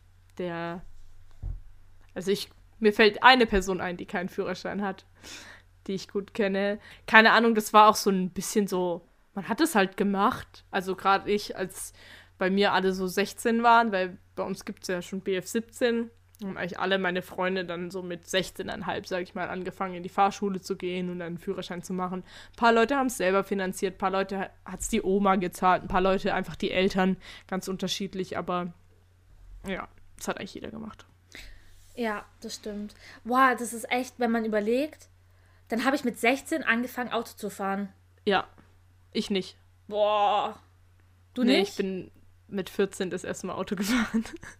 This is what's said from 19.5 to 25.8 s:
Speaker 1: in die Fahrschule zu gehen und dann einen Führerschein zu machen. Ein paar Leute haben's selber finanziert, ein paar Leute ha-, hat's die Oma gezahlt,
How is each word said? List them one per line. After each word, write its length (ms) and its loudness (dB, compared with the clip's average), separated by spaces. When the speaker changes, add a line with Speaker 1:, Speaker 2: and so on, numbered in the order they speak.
Speaker 1:
in 80 -10
die 60 -10
Fahrschule 520 0
zu 140 -6
gehen 340 -4
und 120 -8
dann 80 -8
einen 100 -8
Führerschein 460 -8
zu 80 -8
machen. 320 -4
Ein 320 -20
paar 160 6
Leute 240 4
haben's 200 0
selber 280 2
finanziert, 500 -2
ein 40 -18
paar 120 0
Leute 300 -2
ha-, 100 -6
hat's 240 -8
die 160 0
Oma 320 4
gezahlt, 480 2